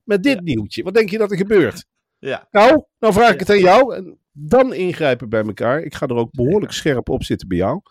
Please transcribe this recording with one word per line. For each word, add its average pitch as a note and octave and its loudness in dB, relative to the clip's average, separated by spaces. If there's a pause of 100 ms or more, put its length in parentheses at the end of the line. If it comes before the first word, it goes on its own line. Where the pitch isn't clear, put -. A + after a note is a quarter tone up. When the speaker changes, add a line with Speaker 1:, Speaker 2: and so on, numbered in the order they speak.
Speaker 1:
Met G3+ -2
dit C#4 2
Speaker 2:
Ja. F#3 -8
Speaker 1:
nieuwtje. A2+ -6
Wat F#3 -8
denk A3 2
je G#3+ -6
dat G#3 -2
er G3+ -4
gebeurt?" F#3+ 0 (340)
Speaker 2:
Ja. - -10
Speaker 1:
"Nou, B3 4 (140)
nou A3 0
vraag A3 4
ik E3 -2
Speaker 2:
Ja. F#3 -6
Speaker 1:
het - -4
aan G#3 4
jou." G3+ 4
En - -14 (140)
dan A3 0
ingrijpen D3 -2
bij A2 0
elkaar. A2 -4
Ik D3+ -12
ga D#3 -8
er B2 -4
ook A#2+ -2
behoorlijk D#3 -2
Speaker 2:
Zeker. - -10 (140)
Speaker 1:
scherp B2 -4
op - -4
zitten G2+ -6
bij F2+ -2
jou. A#2 -2 (100)